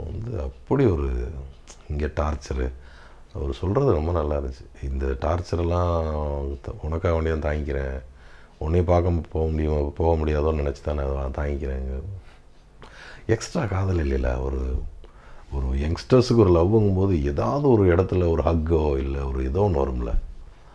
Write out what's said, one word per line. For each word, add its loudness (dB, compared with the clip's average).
வந்து -8
அப்படி -2
ஒரு 0
இங்க -2
டார்ச்சரு. -4
அவர் -4
சொல்றது 0
ரொம்ப 2
நல்லா 0
இருந்துச்சு. -8
"இந்த -2
டார்ச்சரெல்லாம் 0
த-, -10
உனக்காக 0
வேண்டி 0
தான் -2
தாங்கிக்கிறேன். -4
உன்னையும் 2
பார்க்க 4
போக 0
முடியுமோ, 0
போக 2
முடியாதோன்னு 2
நினைச்சு -2
தான் -4
நான் -4
தாங்கிக்கிறேங்க." -4
எக்ஸ்ட்ரா -2
காதல் 0
இல்லைல்ல. 0
ஒரு, -2
ஒரு -4
யங்ஸ்டர்ஸுக்கு 2
ஒரு 8
லவ்வுங்கும் 4
போது 2
ஏதாவது 0
ஒரு 6
இடத்துல 2
ஒரு 2
ஹக்கோ 2
இல்ல -4
ஒரு -4
ஏதோ 0
ஒண்ணு 2
வரும்ல. -2